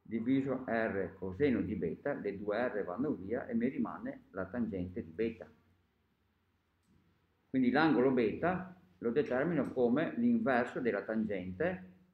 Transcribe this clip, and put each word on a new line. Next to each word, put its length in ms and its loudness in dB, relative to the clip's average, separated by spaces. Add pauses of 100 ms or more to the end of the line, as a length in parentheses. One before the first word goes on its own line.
diviso 640 0
R 500 0
coseno 440 0
di 140 -2
beta, 380 -4
le 240 -6
due 280 -2
R 200 -4
vanno 260 -2
via 360 -4
e 60 -6
mi 140 2
rimane 640 -6
la 160 -4
tangente 580 -4
di 80 -14
beta. 400 -4 (2000)
Quindi 220 4
l'angolo 420 6
beta 600 0 (260)
lo 120 0
determino 600 0
come 420 2
l'inverso 640 2
della 240 0
tangente 880 -4 (220)